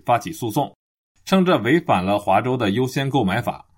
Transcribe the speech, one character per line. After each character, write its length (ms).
发 140
起 140
诉 180
讼， 240
称 220
这 140
违 200
反 240
了 160
华 220
州 160
的 140
优 140
先 240
购 140
买 180
法。 240